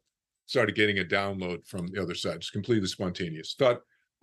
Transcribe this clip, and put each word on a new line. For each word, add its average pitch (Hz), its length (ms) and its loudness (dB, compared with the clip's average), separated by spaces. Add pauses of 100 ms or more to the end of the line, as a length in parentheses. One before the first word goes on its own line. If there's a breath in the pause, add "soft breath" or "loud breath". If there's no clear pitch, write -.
(460)
started 110 300 2
getting 104 240 4
a 90 40 0
download 95 640 -2
from 90 220 -6
the 95 140 -4
other 85 140 -2
side, 85 260 -4
just - 120 -10
completely 101 340 2
spontaneous. 87 720 -6
Thought 123 240 4 (420)